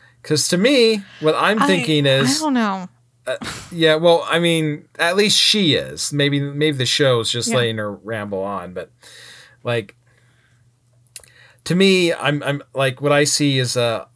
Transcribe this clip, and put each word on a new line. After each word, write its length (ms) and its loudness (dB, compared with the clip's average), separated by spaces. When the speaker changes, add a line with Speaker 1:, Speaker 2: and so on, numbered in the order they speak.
Speaker 1:
'Cause 260 -2
to 80 0
me, 460 2
what 160 2
I'm 260 2
Speaker 2:
I, 40 0
Speaker 1:
thinking 400 2
is 340 2
Speaker 2:
I 40 -4
don't 100 0
know. 340 -2
Speaker 1:
uh, 100 -6
yeah, 260 2
well, 320 4
I 100 2
mean, 500 -2
at 180 0
least 220 2
she 360 2
is. 380 -6
Maybe, 280 0
maybe 380 -2
the 80 -2
show 340 2
is 100 -4
just 200 -4
Speaker 2:
Yeah. 60 0
Speaker 1:
letting 200 0
her 160 -6
ramble 500 -8
on, 300 -8
but, 180 -12
like, 320 -4
to 100 -2
me, 400 4
I'm, 280 -2
I'm, 200 -4
like, 260 -2
what 120 2
I 120 4
see 340 0
is 180 -2
a, 400 -2